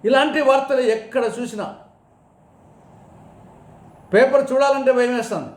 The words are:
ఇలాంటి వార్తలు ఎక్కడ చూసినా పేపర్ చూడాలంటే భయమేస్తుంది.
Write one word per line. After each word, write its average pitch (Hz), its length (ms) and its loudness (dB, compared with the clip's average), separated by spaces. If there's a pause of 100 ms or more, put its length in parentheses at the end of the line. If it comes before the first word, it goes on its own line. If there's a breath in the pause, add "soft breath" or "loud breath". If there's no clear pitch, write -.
ఇలాంటి 269 440 2
వార్తలు 269 360 2 (120)
ఎక్కడ 233 280 -6 (140)
చూసినా 220 280 -8 (2500)
పేపర్ 269 380 4
చూడాలంటే 269 480 2
భయమేస్తుంది. 226 600 -4